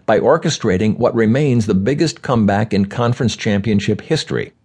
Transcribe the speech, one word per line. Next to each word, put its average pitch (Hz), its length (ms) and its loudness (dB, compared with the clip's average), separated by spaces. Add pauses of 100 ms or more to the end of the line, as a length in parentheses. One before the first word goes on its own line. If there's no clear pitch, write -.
by 110 160 2
orchestrating 110 760 0
what 120 160 0
remains 120 520 2
the 104 80 0
biggest 139 480 -2
comeback 107 520 0
in 98 120 0
conference 120 500 -2
championship 101 640 -2
history. - 540 -6 (120)